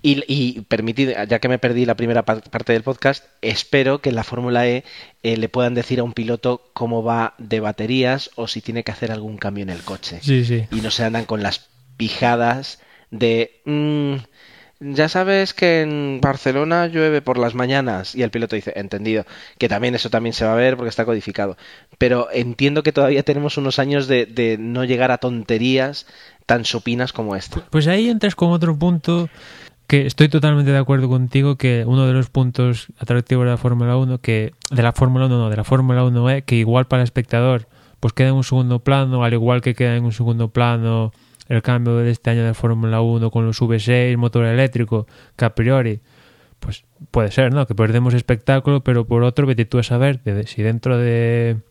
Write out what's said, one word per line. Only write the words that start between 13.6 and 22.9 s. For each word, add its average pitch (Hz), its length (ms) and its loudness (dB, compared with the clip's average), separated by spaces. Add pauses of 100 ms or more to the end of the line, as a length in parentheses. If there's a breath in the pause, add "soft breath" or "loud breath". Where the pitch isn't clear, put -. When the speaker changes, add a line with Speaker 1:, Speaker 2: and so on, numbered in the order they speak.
Speaker 1:
mm, 147 500 -2 (640 loud breath)
"Ya 143 300 -2
sabes 190 440 0
que 170 280 2
en 143 400 -4
Barcelona 143 680 0
llueve 156 340 0
por 127 160 -2
las 117 180 0
mañanas", 123 600 -2
y 127 80 -2
el 113 60 0
piloto 113 260 -4
dice, 104 200 -6
"Entendido", 104 500 -4 (320 loud breath)
que 120 100 0
también 120 280 -2
eso 113 140 -6
también 113 240 -2
se 113 120 -4
va 110 80 2
a - 20 2
ver 127 220 2
porque 120 120 -6
está 113 160 -2
codificado. 104 520 -4 (400 loud breath)
Pero 123 340 2
entiendo 135 520 0
que 151 80 2